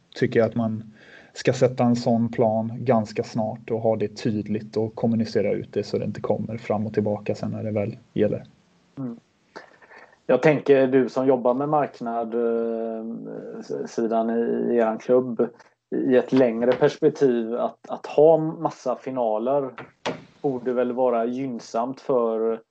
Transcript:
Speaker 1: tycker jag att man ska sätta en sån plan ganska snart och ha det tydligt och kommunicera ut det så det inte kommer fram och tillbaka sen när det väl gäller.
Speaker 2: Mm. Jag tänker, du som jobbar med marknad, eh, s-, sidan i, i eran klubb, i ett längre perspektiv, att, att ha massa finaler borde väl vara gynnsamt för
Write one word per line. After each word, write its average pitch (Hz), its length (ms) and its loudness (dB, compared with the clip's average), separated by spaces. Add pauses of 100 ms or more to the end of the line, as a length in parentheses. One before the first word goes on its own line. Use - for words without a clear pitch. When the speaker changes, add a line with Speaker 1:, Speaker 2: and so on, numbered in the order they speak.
(160)
Speaker 1:
tycker 123 240 0
jag 113 100 4
att - 60 -6
man 110 380 -4 (400)
ska - 200 0
sätta 127 300 2
en 120 120 4
sån 117 360 2
plan 113 480 0
ganska 117 440 0
snart 110 480 -6
och 110 100 -2
ha 113 140 2
det 107 120 -2
tydligt 104 720 -4
och 110 180 -2
kommunicera 113 560 0
ut 101 220 -6
det 104 100 -2
så - 140 -4
det 110 80 -4
inte 104 160 -8
kommer 110 360 -4
fram 107 300 -4
och 107 60 -10
tillbaka 104 420 -2
sen 110 160 -6
när 107 120 -8
det 110 80 -6
väl 107 260 -4 (160)
gäller. 104 300 0 (540)
Speaker 2:
Mm. 120 220 -8 (1040)
Jag 127 160 2
tänker, 139 460 4
du 127 220 2
som 131 180 -2
jobbar 123 260 2
med 143 160 -4
marknad, 117 640 -2
eh, 113 720 -2 (540)
s-, - 320 -8
sidan 113 380 0
i, 117 440 0
i 120 40 2
eran 113 200 2
klubb, 127 520 2 (460)
i 127 220 2
ett - 140 2
längre 123 400 4
perspektiv, 127 840 2
att, 117 340 -6
att - 160 -10
ha 156 320 6
massa 156 580 -4
finaler 127 720 -2 (720)
borde 127 320 -2
väl 123 180 0
vara 120 340 2
gynnsamt 123 760 -6
för 113 680 0